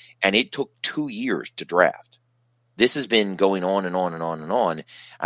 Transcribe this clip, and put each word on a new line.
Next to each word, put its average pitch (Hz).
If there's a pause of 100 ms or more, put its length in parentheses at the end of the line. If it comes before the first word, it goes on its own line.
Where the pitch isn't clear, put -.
(220)
And 98
it 123
took - (100)
two 151
years 107
to -
draft. - (560)
This 120
has 139
been 101
going 95
on 95
and 90
on 90
and 82
on 82
and 80
on. 95
And - (400)